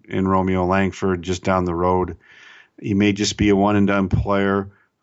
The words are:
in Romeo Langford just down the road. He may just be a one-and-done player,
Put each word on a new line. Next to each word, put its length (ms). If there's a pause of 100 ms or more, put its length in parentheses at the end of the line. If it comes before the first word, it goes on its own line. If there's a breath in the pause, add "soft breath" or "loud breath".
in 200
Romeo 380
Langford 560
just 200
down 220
the 100
road. 420 (640 loud breath)
He 140
may 180
just 240
be 120
a 80
one-and-done 520
player, 600 (320 soft breath)